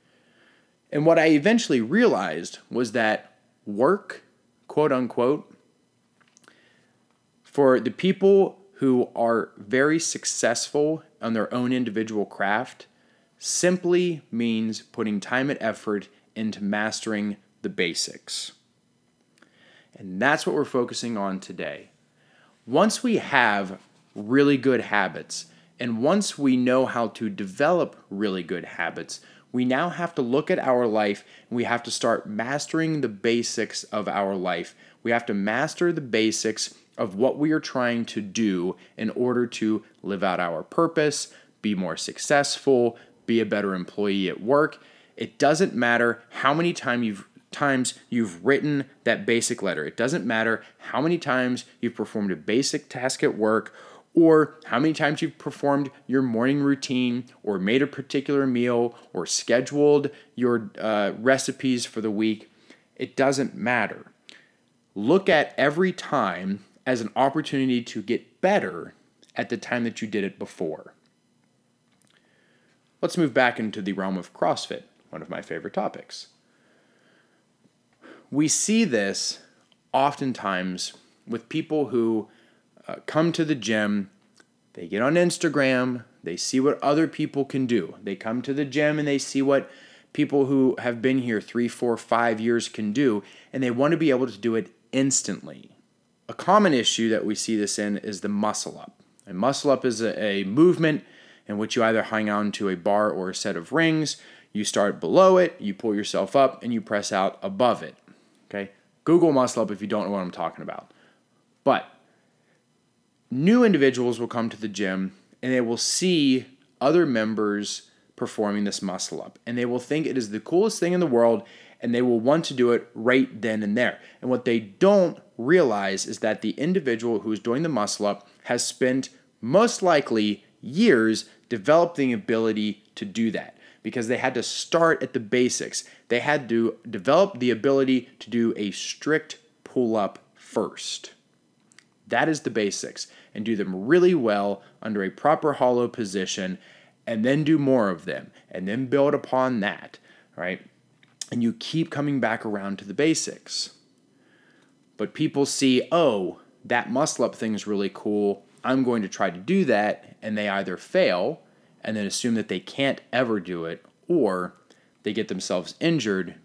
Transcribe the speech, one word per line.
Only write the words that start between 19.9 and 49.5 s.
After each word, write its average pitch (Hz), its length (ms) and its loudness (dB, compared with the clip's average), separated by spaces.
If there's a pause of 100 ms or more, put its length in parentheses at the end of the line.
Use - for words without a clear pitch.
And 95 280 -8
that's 147 260 2
what - 80 0
we're 147 80 2
focusing 120 540 -2
on 95 240 -4
today. 82 480 -10 (760)
Once 170 380 2
we 226 140 2
have 104 600 2 (380)
really 135 400 4
good 127 240 2
habits, 95 680 -2 (340)
and 113 200 -4
once 190 360 2
we 135 180 2
know 127 300 4
how 113 240 -2
to 113 180 -6
develop 107 720 -2 (120)
really 98 320 -2
good 85 220 -8
habits, 82 560 -8 (320)
we 123 140 0
now 135 240 0
have 170 260 -8
to 147 60 -2
look 131 280 0
at 185 100 0
our 123 280 2
life 104 380 0 (240)
and 120 80 -6
we 117 80 -2
have 117 180 -2
to 113 80 -10
start - 380 -2
mastering 147 720 -4
the 120 80 -2
basics 117 760 -2
of 104 220 -6
our 98 260 -2
life. 90 420 -4 (280)
We 117 80 0
have 117 140 0
to 117 80 -2
master 123 580 0
the 160 80 -4
basics 110 720 -2 (240)
of 107 180 -4
what 120 220 0
we 151 140 0
are 156 80 0
trying 120 460 -2
to - 160 -8
do 95 560 -2 (180)
in 110 140 -4
order 123 360 0
to 110 380 -2 (180)
live 95 220 -6
out 90 160 0
our 85 240 -4
purpose, 165 720 -2 (280)
be 104 140 -2
more 87 220 -4
successful, 135 1000 2 (280)
be 113 160 2
a 107 40 0
better 101 300 -2
employee 98 540 -2
at - 120 -8
work. 143 400 0 (360)
It - 200 -10
doesn't 151 380 2
matter 120 540 2
how 135 240 0
many 170 180 0
time 120 320 -4
you've, 104 240 -6 (240)
times 135 420 0 (160)
you've 104 340 -2
written 139 420 2 (180)
that 104 220 0
basic 117 360 0